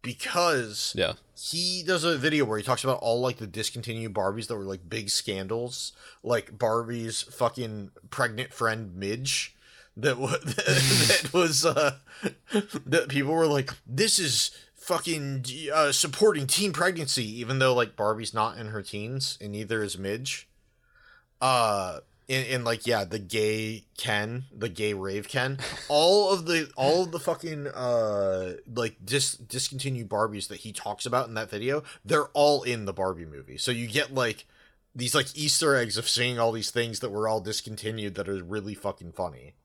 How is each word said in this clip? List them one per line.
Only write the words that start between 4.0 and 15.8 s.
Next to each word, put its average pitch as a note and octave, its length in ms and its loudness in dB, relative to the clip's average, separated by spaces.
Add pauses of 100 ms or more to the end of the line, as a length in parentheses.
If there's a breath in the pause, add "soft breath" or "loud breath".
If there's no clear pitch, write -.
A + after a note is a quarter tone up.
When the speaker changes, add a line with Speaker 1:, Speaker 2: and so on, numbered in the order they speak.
Speaker 1:
Barbies G#2 320 0
that A#2 100 -4
were, G2+ 80 -8
like, F#2 240 -8
big G#2+ 220 -4
scandals, A2+ 800 -4 (300 loud breath)
like A2 340 -2
Barbie's A2+ 680 -2
fucking A2 680 -4 (200)
pregnant B2 420 -2
friend A2 420 -2
Midge, G#2+ 600 -4 (400 loud breath)
that B2+ 220 2
wa-, C3 100 -2
<laughs> D#3+ 160 -2
that C3 880 4
was, E3 340 4
uh, C#3+ 300 2 (920 loud breath)
that D3 220 2
people C#3 240 0
were E3 160 4
like, C#3 220 2 (160)
"This F#3+ 340 2
is C3+ 320 0 (240 loud breath)
fucking, C#3+ 680 -2 (300)
uh, D3+ 160 6